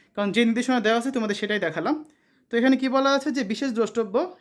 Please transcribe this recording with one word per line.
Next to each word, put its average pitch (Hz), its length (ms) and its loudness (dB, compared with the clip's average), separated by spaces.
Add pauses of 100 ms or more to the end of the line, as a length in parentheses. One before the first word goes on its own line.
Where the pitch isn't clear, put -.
(120)
কারণ 208 200 -2
যে 220 160 2
নির্দেশনা 247 320 0
দেওয়া 220 200 2
আছে 254 160 -4
তোমাদের 214 240 -2
সেটাই 208 260 -2
দেখালাম। 156 300 -2 (560)
তো - 40 -
এখানে 262 220 4
কি 262 100 -2
বলা 269 280 2
আছে 277 200 -2
যে 269 60 0 (100)
বিশেষ 269 240 -4
দ্রষ্টব্য, 220 380 -2 (260)